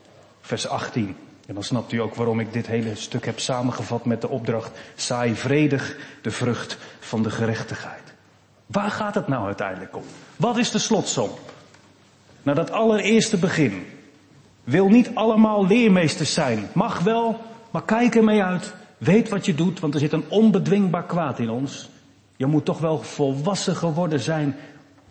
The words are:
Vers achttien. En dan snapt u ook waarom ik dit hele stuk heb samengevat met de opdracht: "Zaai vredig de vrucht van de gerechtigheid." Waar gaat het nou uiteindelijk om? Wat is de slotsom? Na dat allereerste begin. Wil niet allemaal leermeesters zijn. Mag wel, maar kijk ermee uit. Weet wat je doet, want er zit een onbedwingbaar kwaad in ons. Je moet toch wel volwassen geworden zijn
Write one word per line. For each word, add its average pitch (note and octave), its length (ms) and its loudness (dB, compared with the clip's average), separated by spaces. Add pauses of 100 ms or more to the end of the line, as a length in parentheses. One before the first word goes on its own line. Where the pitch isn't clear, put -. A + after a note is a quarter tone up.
(400)
Vers - 280 -6
achttien. A2+ 480 -4 (300)
En G2+ 80 -14
dan G2+ 100 -8
snapt A#2 280 -4
u A#2 60 -2
ook A2 160 -4
waarom A#2 260 0
ik G#2+ 120 -6
dit A#2 140 -4
hele A2+ 280 -4
stuk - 300 -8
heb A2+ 140 -6
samengevat B2 680 -4
met A#2 160 0
de - 80 -4
opdracht: A#2 500 -4 (160)
"Zaai A#2+ 400 -2
vredig C#3+ 600 0 (260)
de A2+ 80 -6
vrucht - 480 -4 (220)
van A2+ 220 -4
de A2 80 0
gerechtigheid." - 840 -6 (520)
Waar G3+ 240 -2
gaat G#3 240 -4
het G3+ 140 0
nou A#2+ 180 -2
uiteindelijk F#2+ 500 -6
om? - 80 -10 (320)
Wat A3 200 0
is A#3+ 140 0
de G#3+ 80 -2
slotsom? C#3+ 520 0 (1120)
Na C#3+ 120 0
dat E3 160 -2
allereerste G#3+ 680 2
begin. D3 600 0 (680)
Wil F3+ 220 4
niet A#3 260 8
allemaal G#3+ 520 4
leermeesters F#3 680 4
zijn. A2+ 380 0
Mag G3 280 0
wel, A3+ 400 0 (300)
maar D#3+ 120 -4
kijk A#3 320 2
ermee G#3+ 280 6
uit. F3+ 300 -4 (260)
Weet G3+ 300 4
wat - 180 -2
je F#3+ 80 2
doet, E3 260 0
want D3+ 140 -2
er D3+ 60 0
zit D3 120 2
een D#3+ 160 -2
onbedwingbaar F#3+ 760 4
kwaad D#3+ 340 -2
in A2+ 120 -2
ons. C3 380 -6 (480)
Je C3 100 -2
moet D3 180 2
toch - 140 -2
wel D#3 240 0
volwassen D3 760 -2
geworden D#3 440 0
zijn D3 360 -2 (540)